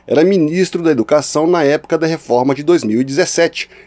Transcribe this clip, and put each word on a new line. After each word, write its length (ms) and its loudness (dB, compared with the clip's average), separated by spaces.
era 160 2
ministro 580 0
da 80 2
Educação 560 0
na 180 2
época 360 0
da 80 0
reforma 480 0
de 80 -8
dois 200 2
mil 160 -2
e 40 0
dezessete 680 -2